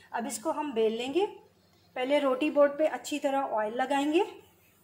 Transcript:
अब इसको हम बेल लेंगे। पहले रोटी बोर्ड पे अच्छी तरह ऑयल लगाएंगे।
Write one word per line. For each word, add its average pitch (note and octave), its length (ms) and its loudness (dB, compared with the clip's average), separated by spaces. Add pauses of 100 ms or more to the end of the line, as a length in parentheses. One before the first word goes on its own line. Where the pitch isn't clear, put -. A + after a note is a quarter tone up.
(140)
अब A3+ 140 -4
इसको - 240 -4
हम D4 220 -4
बेल A3 200 2
लेंगे। C4+ 320 0 (680)
पहले C4+ 240 2
रोटी C#4 300 2
बोर्ड C#4+ 220 6
पे D4+ 160 0
अच्छी C#4+ 320 -4
तरह C#4 200 0
ऑयल A3 340 -2
लगाएंगे। C#4+ 520 2 (580)